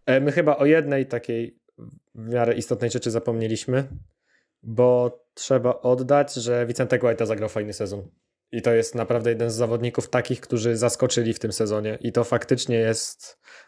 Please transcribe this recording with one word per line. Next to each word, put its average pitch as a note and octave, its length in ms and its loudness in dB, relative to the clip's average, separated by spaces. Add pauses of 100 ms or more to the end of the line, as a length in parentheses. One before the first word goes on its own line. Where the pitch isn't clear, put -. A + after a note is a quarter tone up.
E, C3 160 4
my D3 100 2
chyba D3 260 4
o C#3 80 4
jednej C#3+ 400 4
takiej A#2 540 -4 (560)
w A2+ 140 -12
miarę A#2+ 260 2
istotnej A#2+ 360 -2
rzeczy A#2 200 -2
zapomnieliśmy, A#2 760 -2 (760)
bo B2 560 2 (140)
trzeba B2 480 0
oddać, C3 520 2
że A#2+ 320 -2
Vicente B2 340 0
Guaita A#2 260 2
zagrał G#2+ 240 -2
fajny G#2 240 -6
sezon. G2+ 280 -6 (500)
I A#2 100 -6
to A#2+ 120 2
jest A2+ 220 2
naprawdę A#2 340 0
jeden A#2 200 0
z A2 60 -4
zawodników A#2 540 -2
takich, B2 320 -2
którzy A#2 360 -2
zaskoczyli A#2 560 0
w - 60 -8
tym G#2+ 120 -4
sezonie. G#2+ 500 -2
I A#2+ 100 -4
to A#2+ 120 2
faktycznie B2 520 0
jest - 640 -2 (260)